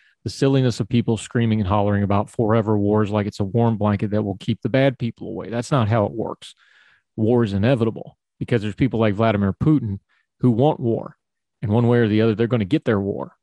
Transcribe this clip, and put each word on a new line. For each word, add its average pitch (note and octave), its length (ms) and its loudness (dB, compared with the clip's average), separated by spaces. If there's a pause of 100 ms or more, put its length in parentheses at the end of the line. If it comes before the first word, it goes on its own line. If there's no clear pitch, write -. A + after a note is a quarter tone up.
(240)
the G#2 60 -6
silliness C3+ 480 0
of A2+ 100 -4
people A#2 280 0
screaming A2+ 440 0
and F#2+ 80 -2
hollering G2+ 360 2
about G2+ 260 0
forever A2 480 0
wars G2+ 320 2
like G#2 160 -2
it's - 140 -8
a G2+ 40 -2
warm A2+ 320 0
blanket G#2 360 -2
that G#2+ 100 0
will G2 140 -6
keep - 260 -6
the A#2+ 60 -2
bad C3 300 2
people G#2+ 300 -8
away. F#2 220 -10
That's A#2+ 220 -6
not A#2+ 160 2
how G#2+ 180 2
it - 60 -4
works. - 420 -10 (600)
War A#2 260 2
is G2+ 100 0
inevitable A2+ 640 0 (220)
because A2+ 240 -2
there's G#2 120 -4
people A#2 260 0
like G#2+ 140 2
Vladimir G2+ 380 2
Putin B2 460 0 (420)
who B2+ 100 4
want B2+ 300 2
war. - 360 -4 (440)
And G#2 120 -2
one A#2 160 4
way A#2+ 100 4
or A#2 100 2
the G#2+ 140 2
other, A2+ 120 2
they're A2+ 120 -2
gonna A2+ 180 0
get C3 200 -2
their G#2 160 0
war. - 420 -6